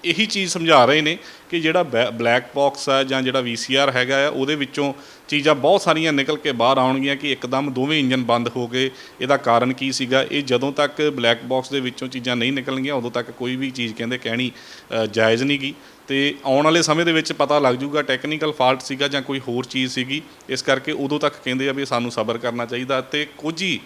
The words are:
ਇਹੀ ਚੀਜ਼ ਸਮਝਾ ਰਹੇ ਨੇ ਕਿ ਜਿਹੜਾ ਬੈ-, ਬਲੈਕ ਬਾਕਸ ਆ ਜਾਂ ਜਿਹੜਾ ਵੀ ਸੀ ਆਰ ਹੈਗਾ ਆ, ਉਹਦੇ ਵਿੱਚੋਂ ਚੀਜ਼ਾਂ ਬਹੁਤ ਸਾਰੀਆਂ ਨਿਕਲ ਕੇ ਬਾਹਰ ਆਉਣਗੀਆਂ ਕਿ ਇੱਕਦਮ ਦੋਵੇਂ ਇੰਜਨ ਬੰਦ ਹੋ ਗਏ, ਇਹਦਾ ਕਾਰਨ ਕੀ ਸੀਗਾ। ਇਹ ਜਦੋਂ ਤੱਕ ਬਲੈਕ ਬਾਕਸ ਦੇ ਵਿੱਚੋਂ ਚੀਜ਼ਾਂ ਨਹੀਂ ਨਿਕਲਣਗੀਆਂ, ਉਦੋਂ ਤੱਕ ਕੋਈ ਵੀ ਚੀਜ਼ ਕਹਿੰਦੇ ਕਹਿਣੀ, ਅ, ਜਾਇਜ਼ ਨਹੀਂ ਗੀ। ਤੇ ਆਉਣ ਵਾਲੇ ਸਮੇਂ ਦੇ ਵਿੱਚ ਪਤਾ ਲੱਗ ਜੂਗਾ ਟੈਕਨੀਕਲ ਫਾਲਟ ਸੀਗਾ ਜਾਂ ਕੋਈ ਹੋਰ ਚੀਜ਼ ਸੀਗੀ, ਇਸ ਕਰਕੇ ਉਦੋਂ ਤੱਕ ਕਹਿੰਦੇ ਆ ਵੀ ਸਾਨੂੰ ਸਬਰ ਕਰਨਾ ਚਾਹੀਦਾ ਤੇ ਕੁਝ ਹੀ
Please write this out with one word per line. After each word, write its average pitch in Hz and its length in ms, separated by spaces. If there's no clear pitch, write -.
ਇਹੀ 190 200
ਚੀਜ਼ 196 260
ਸਮਝਾ 165 340
ਰਹੇ 147 160
ਨੇ 156 160
ਕਿ 170 100
ਜਿਹੜਾ 160 240
ਬੈ-, 143 280
ਬਲੈਕ 120 320
ਬਾਕਸ 139 340
ਆ 135 140
ਜਾਂ 131 180
ਜਿਹੜਾ 127 200
ਵੀ 120 140
ਸੀ 131 200
ਆਰ 139 160
ਹੈਗਾ 131 340
ਆ, 151 40
ਉਹਦੇ 139 260
ਵਿੱਚੋਂ 143 380
ਚੀਜ਼ਾਂ 147 280
ਬਹੁਤ 156 260
ਸਾਰੀਆਂ 160 320
ਨਿਕਲ 139 240
ਕੇ 151 140
ਬਾਹਰ 123 260
ਆਉਣਗੀਆਂ 135 380
ਕਿ 139 160
ਇੱਕਦਮ 131 420
ਦੋਵੇਂ 143 260
ਇੰਜਨ 131 240
ਬੰਦ 117 320
ਹੋ 123 120
ਗਏ, 127 240
ਇਹਦਾ 135 160
ਕਾਰਨ 123 360
ਕੀ 135 180
ਸੀਗਾ। 131 400
ਇਹ 143 120
ਜਦੋਂ 127 280
ਤੱਕ 143 300
ਬਲੈਕ 123 420
ਬਾਕਸ 127 260
ਦੇ 139 100
ਵਿੱਚੋਂ 127 280
ਚੀਜ਼ਾਂ 127 280
ਨਹੀਂ 123 180
ਨਿਕਲਣਗੀਆਂ, 135 400
ਉਦੋਂ 120 180
ਤੱਕ 120 200
ਕੋਈ 127 240
ਵੀ 131 160
ਚੀਜ਼ 120 220
ਕਹਿੰਦੇ 117 240
ਕਹਿਣੀ, 120 340
ਅ, - 20
ਜਾਇਜ਼ 113 380
ਨਹੀਂ 143 160
ਗੀ। 139 160
ਤੇ 139 280
ਆਉਣ 143 200
ਵਾਲੇ 165 160
ਸਮੇਂ 156 240
ਦੇ 170 60
ਵਿੱਚ 160 220
ਪਤਾ 147 260
ਲੱਗ 127 160
ਜੂਗਾ 143 260
ਟੈਕਨੀਕਲ 151 500
ਫਾਲਟ 131 300
ਸੀਗਾ 139 260
ਜਾਂ 139 140
ਕੋਈ 135 180
ਹੋਰ 123 260
ਚੀਜ਼ 131 260
ਸੀਗੀ, 131 300
ਇਸ 131 120
ਕਰਕੇ 135 300
ਉਦੋਂ 143 280
ਤੱਕ 143 160
ਕਹਿੰਦੇ 131 240
ਆ - 20
ਵੀ 139 140
ਸਾਨੂੰ 120 260
ਸਬਰ 113 260
ਕਰਨਾ 120 280
ਚਾਹੀਦਾ 127 360
ਤੇ 147 260
ਕੁਝ 160 240
ਹੀ 170 240